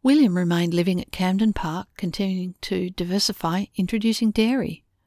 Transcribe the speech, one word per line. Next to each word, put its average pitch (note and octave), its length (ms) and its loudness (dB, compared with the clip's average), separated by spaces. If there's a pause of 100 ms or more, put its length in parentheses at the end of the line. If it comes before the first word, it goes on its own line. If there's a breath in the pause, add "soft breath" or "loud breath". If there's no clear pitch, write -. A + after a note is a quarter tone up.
William C4 340 6
remained E3+ 360 2
living F3 280 2
at - 120 -10
Camden F#3+ 400 2
Park, F3 360 -6 (100)
continuing F#3 640 -4
to F#3 260 -4
diversify, F#3 760 -2 (120)
introducing A3 540 0
dairy. A3 540 -2 (220)